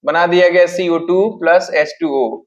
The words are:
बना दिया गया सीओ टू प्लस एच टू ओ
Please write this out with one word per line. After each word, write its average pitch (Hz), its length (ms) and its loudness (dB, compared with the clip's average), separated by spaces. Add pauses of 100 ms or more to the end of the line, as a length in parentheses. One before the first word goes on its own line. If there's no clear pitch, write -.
बना 170 240 0
दिया 175 220 4
गया 175 180 4
सीओ 175 320 -2
टू 180 300 0 (100)
प्लस 175 360 0
एच 151 260 -2
टू 160 160 -2
ओ 113 300 -4